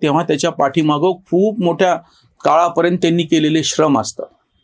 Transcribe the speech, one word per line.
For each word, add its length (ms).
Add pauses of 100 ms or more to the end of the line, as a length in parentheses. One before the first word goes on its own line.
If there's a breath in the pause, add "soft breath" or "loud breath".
तेव्हा 200
त्याच्या 280
पाठीमागं 640 (180)
खूप 300
मोठ्या 340 (500 soft breath)
काळापर्यंत 580
त्यांनी 200
केलेले 420
श्रम 360
असतात. 260 (380)